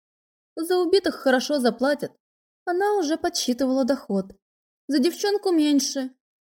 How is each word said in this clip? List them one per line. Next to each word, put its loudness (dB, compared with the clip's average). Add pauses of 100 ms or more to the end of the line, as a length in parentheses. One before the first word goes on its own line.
(560)
За -2
убитых 2
хорошо 0
заплатят. 0 (540)
Она 0
уже 0
подсчитывала 0
доход. -4 (520)
За 0
девчонку 0
меньше, 0 (400)